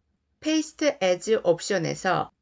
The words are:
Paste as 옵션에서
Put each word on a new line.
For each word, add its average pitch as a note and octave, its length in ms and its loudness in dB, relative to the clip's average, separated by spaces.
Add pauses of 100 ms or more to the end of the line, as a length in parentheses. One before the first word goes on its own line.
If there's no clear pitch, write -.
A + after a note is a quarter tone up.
(400)
Paste - 640 -2
as F#3 400 2
옵션에서 E3 880 0 (120)